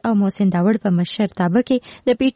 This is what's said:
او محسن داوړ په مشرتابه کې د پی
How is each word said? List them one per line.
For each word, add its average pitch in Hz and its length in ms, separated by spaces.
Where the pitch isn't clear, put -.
او 233 100
محسن 196 400
داوړ 190 280
په 202 140
مشرتابه 180 720
کې 254 100
د 247 100
پی 262 180